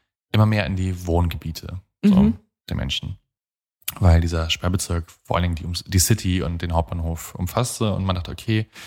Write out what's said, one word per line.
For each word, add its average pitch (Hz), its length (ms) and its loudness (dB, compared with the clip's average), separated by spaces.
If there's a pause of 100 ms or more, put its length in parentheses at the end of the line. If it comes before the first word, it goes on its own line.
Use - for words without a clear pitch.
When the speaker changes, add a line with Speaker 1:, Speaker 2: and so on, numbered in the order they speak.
(320)
Speaker 1:
immer 107 140 6
mehr 107 220 2
in 95 80 -2
die 92 320 -4
Wohngebiete, 82 720 -2 (240)
so, 202 180 6
Speaker 2:
Mhm. 220 120 6 (360)
Speaker 1:
der - 80 -4
Menschen. - 400 -6 (840)
Weil 85 200 6
dieser 82 300 -2
Sperrbezirk 87 640 -2 (120)
vor - 120 -2
allen 87 80 2
Dingen 87 120 0
die, 85 80 -8
Ums-, 87 240 -6
die 95 120 2
City 92 420 2
und 85 220 -4
den 85 100 -4
Hauptbahnhof 82 640 -4
umfasste. 110 580 -2
Und 95 100 -2
man 95 120 0
dachte, 90 160 -8
okay, 110 360 -2 (200)